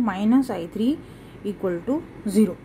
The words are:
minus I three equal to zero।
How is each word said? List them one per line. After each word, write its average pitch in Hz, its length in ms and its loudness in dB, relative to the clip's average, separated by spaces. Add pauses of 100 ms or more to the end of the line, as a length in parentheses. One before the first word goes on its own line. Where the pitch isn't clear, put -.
minus 220 500 4
I 175 160 -4
three 233 300 0 (480)
equal 185 420 -2
to 277 140 0 (280)
zero। 190 260 4 (100)